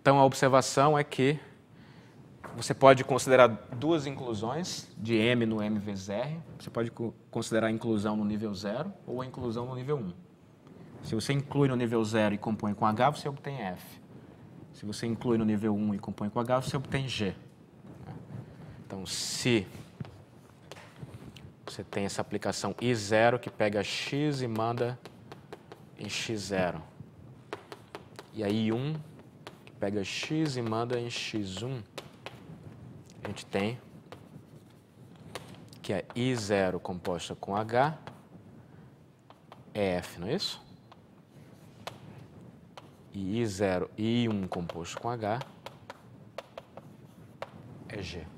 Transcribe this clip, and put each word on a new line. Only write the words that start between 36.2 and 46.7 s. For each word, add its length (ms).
zero 440
composta 540
com 220
H 420
é 220
F, 240
não 80
é 80
isso? 260
E 260
I 80
zero 500
e 260
I 60
um 180
composto 520
com 100
H 300